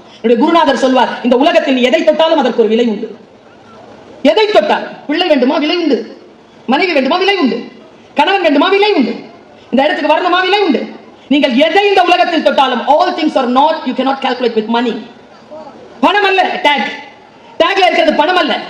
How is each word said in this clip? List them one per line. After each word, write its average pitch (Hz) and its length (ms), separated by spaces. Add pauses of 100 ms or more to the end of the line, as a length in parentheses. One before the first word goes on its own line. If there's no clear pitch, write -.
(140)
என்னுடைய 233 260
குருநாதர் 311 380
சொல்வார், 254 320 (140)
"இந்த 247 120
உலகத்தில் 311 380
நீ 254 80
எதை 285 220
தொட்டாலும் 320 360
அதற்கு 240 200
ஒரு 214 100
விலை 233 180
உண்டு." - 280 (1040)
எதை 381 260
தொட்டால்? 269 400 (200)
பிள்ளை 339 200
வேண்டுமா? 285 300
விலை 320 200
உண்டு. 294 440 (440)
மனைவி 339 280
வேண்டுமா? 285 240
விலை 381 200
உண்டு. 247 340 (440)
கணவன் 370 260
வேண்டுமா? 311 260
விலை 403 260
உண்டு. 294 220 (560)
இந்த 262 120
இடத்துக்கு 302 320
வரணுமா? 359 260
விலை 370 180
உண்டு. 339 400 (280)
நீங்கள் 277 260
எதை 330 340
இந்த 392 160
உலகத்தில் 349 400
தொட்டாலும், 262 440
all 339 260
things 311 220
are 247 160 (100)
not, 311 140 (100)
you 254 140
cannot 269 220
calculate 247 340
with 214 180
money. 240 240 (1040)
பணம் 381 220
அல்ல 381 200 (200)
டேக். 285 240 (720)
டேக்ல 381 260
இருக்கிறது 330 280
பணம் 320 220
அல்ல. 294 220 (120)